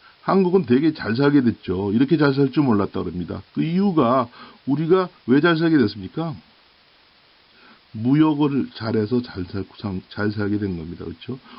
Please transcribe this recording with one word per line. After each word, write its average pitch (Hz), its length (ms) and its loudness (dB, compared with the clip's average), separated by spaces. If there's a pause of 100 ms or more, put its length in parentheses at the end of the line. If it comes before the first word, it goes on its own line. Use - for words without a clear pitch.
(300)
한국은 180 360 2
되게 143 280 2
잘 107 220 -6
살게 143 260 4
됐죠. 101 520 -2
이렇게 139 240 2
잘 143 160 2
살 135 180 2
줄 151 120 0
몰랐다 101 400 0
그럽니다. 87 380 -8 (120)
그 147 100 -2
이유가 156 640 0 (380)
우리가 165 440 0 (180)
왜 135 140 4
잘 170 160 2
살게 165 200 2
됐습니까? 113 580 -2 (1600)
무역을 143 840 2
잘해서 113 460 -2
잘 101 240 -10
살고 95 340 -10
상-, 95 300 -6
잘 104 220 -4
살게 104 280 -2
된 95 180 -4
겁니다. 82 280 -12
그렇죠? 117 340 -12 (200)